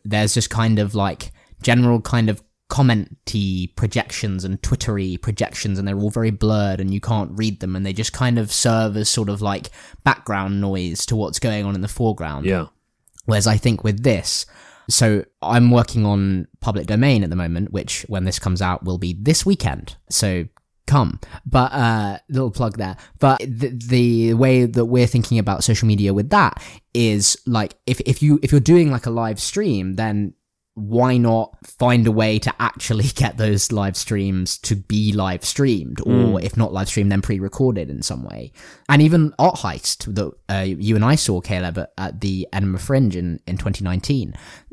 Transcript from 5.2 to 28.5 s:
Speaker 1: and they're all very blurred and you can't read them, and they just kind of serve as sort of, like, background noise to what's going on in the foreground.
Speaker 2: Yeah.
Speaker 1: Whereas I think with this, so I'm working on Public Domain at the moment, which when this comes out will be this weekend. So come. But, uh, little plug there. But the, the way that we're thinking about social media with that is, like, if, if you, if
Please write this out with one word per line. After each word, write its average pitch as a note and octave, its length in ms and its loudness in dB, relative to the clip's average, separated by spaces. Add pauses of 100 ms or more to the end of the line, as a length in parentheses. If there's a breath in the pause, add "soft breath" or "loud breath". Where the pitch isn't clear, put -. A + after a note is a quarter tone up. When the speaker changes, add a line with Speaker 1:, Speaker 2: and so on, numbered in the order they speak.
Speaker 1:
and G2 100 -4
they're G2 100 -4
all G#2 120 -2
very A2+ 200 0
blurred G2+ 500 0
and F#2+ 120 -2
you G2+ 80 -2
can't G#2+ 320 -2
read G#2 280 -4
them, F#2 140 -4
and F#2+ 120 -4
they G2 80 -4
just G#2+ 180 -6
kind B2 260 0
of G#2 140 -2
serve A2+ 420 0
as G#2+ 140 -2
sort G#2 220 -2
of, G2+ 100 -4
like, G2+ 300 -4 (340 loud breath)
background G2 560 -2
noise F#2 460 -2
to A2+ 100 -2
what's G#2+ 220 -2
going G#2 260 -2
on G2+ 100 -2
in F#2 60 -4
the G#2 80 -4
foreground. D#2+ 560 -4
Speaker 2:
Yeah. F2+ 220 0 (580)
Speaker 1:
Whereas G#2+ 220 2
I A2 100 4
think G#2+ 280 0
with G#2+ 180 0
this, A#2 420 0 (460 loud breath)
so G#2+ 340 2 (160)
I'm A#2+ 300 4
working A#2 340 4
on G2 420 0 (140)
Public G2 280 -4
Domain A2 360 4
at D#2+ 60 -2
the F2+ 60 -2
moment, E2+ 360 -2
which - 360 -8
when F#2+ 160 -4
this F#2 140 -2
comes F#2 220 -2
out F#2 240 -2
will F2+ 140 -4
be F2+ 200 -4
this C#3+ 280 -2
weekend. - 500 -2 (140)
So F2+ 360 -2 (400)
come. C3+ 340 0 (240 loud breath)
But, C3 280 0
uh, A2+ 460 0 (120)
little C3 200 -2
plug A2 280 -4
there. F#2 180 -8 (220 loud breath)
But C3+ 220 4
the, A#2+ 280 -4
the A#2 640 2
way B2+ 320 6
that A#2 220 2
we're A#2+ 200 4
thinking A#2 320 2
about G2+ 240 -2
social A2+ 240 2
media G2+ 280 4
with G2+ 160 0
that G3+ 320 2 (320 loud breath)
is, G#2+ 500 2
like, A2+ 300 -2 (120)
if, B2+ 200 -2
if C#3+ 160 0
you, D3 200 4
if C3 80 0